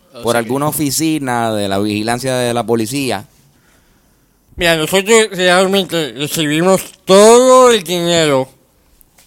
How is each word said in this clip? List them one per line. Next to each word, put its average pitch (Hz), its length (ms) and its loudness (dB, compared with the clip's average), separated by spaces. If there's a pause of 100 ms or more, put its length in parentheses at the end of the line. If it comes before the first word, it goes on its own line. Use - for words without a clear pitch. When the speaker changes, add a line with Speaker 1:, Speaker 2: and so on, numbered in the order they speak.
(140)
Speaker 1:
O 120 80 -20
Speaker 2:
por 117 140 -2
Speaker 1:
sea 117 60 0
que 117 60 -6
Speaker 2:
alguna 139 220 -4
oficina 139 840 -4
de 104 140 -4
la 98 120 -2
vigilancia 113 580 -4
de 120 160 -2
la 117 120 -4
policía. 117 600 -4 (1300)
Speaker 1:
Mira, 170 220 0
nosotros 196 540 0
realmente 180 840 0
recibimos 156 680 -2 (220)
todo 240 680 6
el 214 120 0
dinero 165 640 -2 (800)